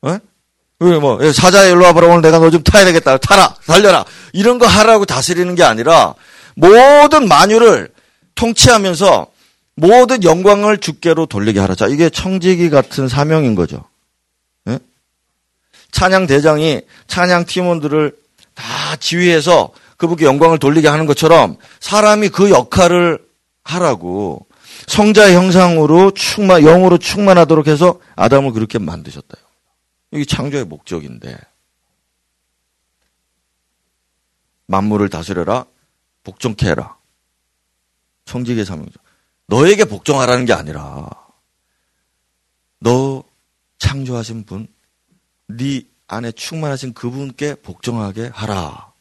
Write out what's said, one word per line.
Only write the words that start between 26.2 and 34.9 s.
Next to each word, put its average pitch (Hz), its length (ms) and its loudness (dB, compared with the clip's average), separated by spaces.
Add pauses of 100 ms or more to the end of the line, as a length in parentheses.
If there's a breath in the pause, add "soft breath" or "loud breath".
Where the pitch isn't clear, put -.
영으로 175 340 4
충만하도록 170 680 0
해서 156 320 0 (160 soft breath)
아담을 135 360 0
그렇게 110 280 -6
만드셨다요. 76 640 -16 (680)
이게 147 140 -8
창조의 143 400 -8
목적인데. 71 720 -16 (3250)
"만물을 101 420 -4